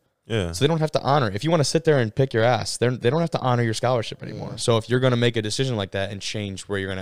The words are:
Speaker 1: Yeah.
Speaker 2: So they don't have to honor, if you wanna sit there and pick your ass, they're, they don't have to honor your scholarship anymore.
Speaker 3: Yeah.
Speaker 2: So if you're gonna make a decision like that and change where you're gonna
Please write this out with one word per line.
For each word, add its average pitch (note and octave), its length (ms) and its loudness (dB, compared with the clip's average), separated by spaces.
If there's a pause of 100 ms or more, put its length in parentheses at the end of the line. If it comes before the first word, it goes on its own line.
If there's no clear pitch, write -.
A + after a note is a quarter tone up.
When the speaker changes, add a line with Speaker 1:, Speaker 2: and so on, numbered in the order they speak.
(260)
Speaker 1:
Yeah. G2 260 -2
Speaker 2:
So F2+ 100 -2
they C#3+ 60 4
don't E3 120 2
have D#3 120 -2
to - 80 0
honor, C3 300 2
if G2+ 120 -6
you D#3 80 0
wanna E3 140 4
sit - 200 0
there D3 160 4
and A2 140 0
pick C3+ 200 0
your A2+ 100 4
ass, A2+ 320 0
they're, A#2+ 180 2
they A#2 140 0
don't D#3 140 2
have E3 80 -2
to - 100 -2
honor B2 220 2
your A2+ 100 0
scholarship A#2 500 -2
anymore. G2+ 280 -10
Speaker 3:
Yeah. G2+ 60 -12
Speaker 2:
So A2+ 200 2
if A2 140 -2
you're B2+ 100 2
gonna B2+ 160 4
make A#2 220 2
a G#2+ 40 0
decision B2 320 -2
like G2 180 -4
that G2 180 -2
and G2 100 -10
change G2+ 480 -8
where G2+ 100 -2
you're F#2+ 160 -4
gonna F#2 80 -6